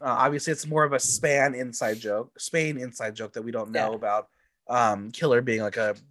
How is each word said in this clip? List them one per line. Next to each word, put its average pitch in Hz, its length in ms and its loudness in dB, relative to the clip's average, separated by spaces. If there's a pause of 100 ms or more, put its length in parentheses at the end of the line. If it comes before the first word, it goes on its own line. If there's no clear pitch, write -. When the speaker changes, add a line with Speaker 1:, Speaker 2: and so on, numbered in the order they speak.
Speaker 1:
Uh, 147 60 -6 (120)
obviously, 143 360 2
it's - 120 -8
more 151 160 4
of 143 120 2
a 131 40 2
Span 139 560 2
inside 120 460 -4
joke, 110 400 -4
Spain 156 380 -2
inside 117 360 -8
joke 110 200 -10
that 113 80 -8
we 117 100 -8
don't 110 180 -6
know 110 200 0
Speaker 2:
Yeah. 113 60 -4
Speaker 1:
about, 107 320 0 (400)
um, 110 420 2
Killer 127 320 2
being, 113 180 0
like, 104 160 -2
a, 107 180 0 (160)